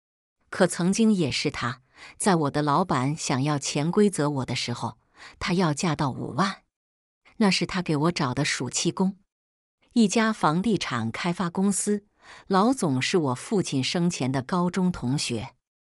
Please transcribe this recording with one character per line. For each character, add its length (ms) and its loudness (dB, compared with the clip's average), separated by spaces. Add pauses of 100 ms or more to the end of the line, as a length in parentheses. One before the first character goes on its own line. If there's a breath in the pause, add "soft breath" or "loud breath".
(480)
可 180 2
曾 260 0
经 200 4
也 180 2
是 200 -2
她， 320 -8 (340 loud breath)
在 200 2
我 140 2
的 120 -2
老 220 2
板 320 0
想 260 -2
要 160 0
潜 320 -2
规 180 4
则 220 0
我 160 -4
的 80 -4
时 180 -6
候， 260 -8 (400 loud breath)
她 160 -2
要 200 2
价 220 -2
到 140 -2
五 240 -8
万， 280 -2 (760 soft breath)
那 120 4
是 160 0
她 160 -4
给 140 0
我 160 2
找 200 -2
的 120 0
暑 260 -4
期 220 -2
工。 260 0 (760)
一 120 6
家 260 2
房 300 2
地 160 0
产 320 -4
开 220 -4
发 180 -2
公 220 0
司， 340 -2 (400 loud breath)
老 260 4
总 280 0
是 180 0
我 160 2
父 280 -2
亲 200 -2
生 260 0
前 220 -2
的 120 -2
高 280 0
中 200 0
同 280 -2
学， 360 -6 (380)